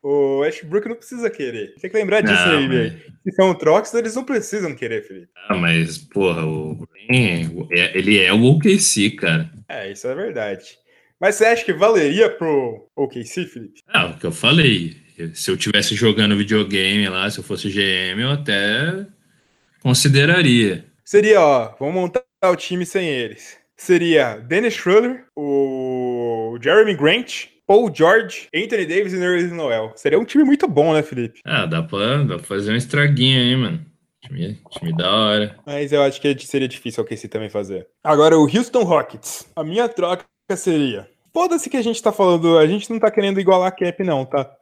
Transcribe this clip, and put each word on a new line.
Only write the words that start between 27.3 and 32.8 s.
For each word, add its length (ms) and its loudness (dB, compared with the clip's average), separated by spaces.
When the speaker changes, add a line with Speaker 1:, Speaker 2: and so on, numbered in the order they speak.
Speaker 1:
Paul 280 4
George, 600 2
Anthony 300 -2
Davis 280 -2
e 40 -4
Nerlens 340 0
Noel. 440 -4
Seria 240 0
um 60 -2
time 180 4
muito 240 2
bom, 260 4
né, 80 2
Felipe? 440 -8
Speaker 2:
Ah, 200 -2
dá 160 -2
pra, 420 -2
dá 120 -2
pra 100 -10
fazer 260 -4
um 40 2
estraguinho 640 2